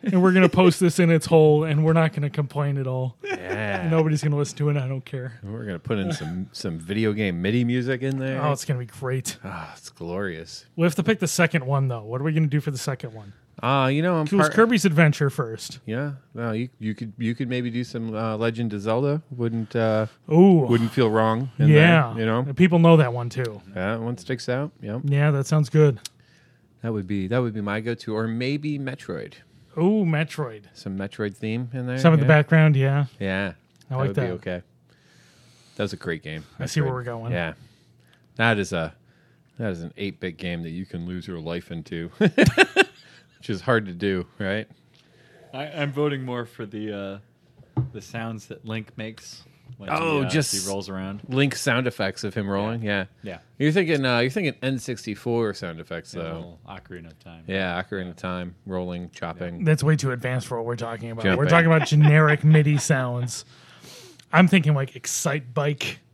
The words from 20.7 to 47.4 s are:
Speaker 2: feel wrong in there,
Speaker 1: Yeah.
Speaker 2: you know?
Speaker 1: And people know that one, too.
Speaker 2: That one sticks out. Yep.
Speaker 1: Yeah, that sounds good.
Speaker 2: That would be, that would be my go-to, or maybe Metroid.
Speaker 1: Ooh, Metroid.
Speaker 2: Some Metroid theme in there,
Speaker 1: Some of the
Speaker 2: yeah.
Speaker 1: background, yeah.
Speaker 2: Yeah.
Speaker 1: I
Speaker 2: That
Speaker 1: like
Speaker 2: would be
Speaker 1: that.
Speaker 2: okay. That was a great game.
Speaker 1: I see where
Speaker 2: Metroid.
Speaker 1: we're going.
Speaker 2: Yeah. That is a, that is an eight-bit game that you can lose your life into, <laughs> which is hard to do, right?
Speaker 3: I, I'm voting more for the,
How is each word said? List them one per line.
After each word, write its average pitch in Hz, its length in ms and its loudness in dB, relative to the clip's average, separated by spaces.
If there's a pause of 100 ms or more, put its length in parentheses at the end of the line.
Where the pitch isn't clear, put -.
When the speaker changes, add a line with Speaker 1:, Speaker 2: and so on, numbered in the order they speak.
Speaker 2:
feel 120 180 4
wrong 113 400 2 (100)
in 147 100 6
there, 151 80 10
Speaker 1:
Yeah. 151 400 6
Speaker 2:
you 113 80 -2
know? 113 140 2
Speaker 1:
And 135 180 -4
people 175 220 6
know 165 180 10
that 127 160 4
one, 120 160 -4
too. 113 320 -6 (120)
Speaker 2:
That 101 280 -2
one 120 160 -6
sticks 123 320 -8
out. 139 220 -4 (100)
Yep. 117 240 -8
Speaker 1:
Yeah, 143 260 4
that 139 160 0
sounds 151 220 2
good. 147 300 4 (840)
Speaker 2:
That 113 100 -4
would 101 160 -4
be, 98 200 -2
that 120 140 0
would 117 120 -2
be 107 80 -6
my 101 180 -2
go-to, 113 380 -6
or 110 100 -2
maybe 143 520 -4
Metroid. 127 560 -10 (420)
Speaker 1:
Ooh, 202 260 2
Metroid. 151 600 -2 (100)
Speaker 2:
Some 95 240 -10
Metroid 98 380 -6
theme 117 380 -4
in 127 140 -6
there, 127 120 -4
Speaker 1:
Some 165 120 8
of 156 80 6
the 135 60 2
Speaker 2:
yeah. - 20 4
Speaker 1:
background, 156 480 6
yeah. 139 300 2 (140)
Speaker 2:
Yeah. 95 340 -2 (360)
Speaker 1:
I - 0 -
Speaker 2:
That 131 80 -6
Speaker 1:
like 135 100 0
Speaker 2:
would 101 80 -2
be - 80 0
Speaker 1:
that. 92 80 -2
Speaker 2:
okay. 90 300 -6 (1160)
That 107 60 -2
was 98 100 -4
a 87 40 -12
great 82 260 -8
game. 78 200 -12 (160)
Speaker 1:
I 131 60 -6
see 151 160 -2
where 135 80 0
Speaker 2:
Metroid. 127 60 -4
Speaker 1:
we're 123 80 -8
going. 117 280 -8
Speaker 2:
Yeah. 85 220 -4 (840)
That 113 240 2
is 95 140 -4
a, 82 200 -4 (640)
that 113 140 -4
is 85 100 -8
an 85 140 -12
eight-bit 92 420 -8
game 87 260 -6
that 82 80 -10
you 92 140 -8
can 85 200 -10
lose 90 220 -10
your 87 120 -10
life 85 320 -8
into, 85 420 -10
<laughs> - 60 -20
which - 1300 0
is 95 120 -4
hard 110 260 0
to 90 60 -12
do, 92 340 -4 (100)
right? 104 300 -6 (840)
Speaker 3:
I, 135 160 -10
I'm 143 220 -6
voting 143 320 -2
more 123 220 -6
for 113 220 -14
the, 107 260 -10 (840)